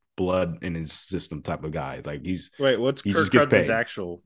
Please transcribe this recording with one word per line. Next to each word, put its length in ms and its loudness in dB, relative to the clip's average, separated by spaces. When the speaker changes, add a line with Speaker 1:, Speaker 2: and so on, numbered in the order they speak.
Speaker 1:
blood 480 0
in 120 -6
his 180 -8
system 500 -8
type 220 -6
of 80 -6
guy. 320 -8
Like, 180 -10
he's 340 -6
Speaker 2:
Wait, 220 4
what's 220 0
Speaker 1:
he 100 0
Speaker 2:
Kirk 120 4
Speaker 1:
just 100 -2
gets 140 8
Speaker 2:
Cousins' 200 6
Speaker 1:
paid. 60 2
Speaker 2:
actual, 520 -6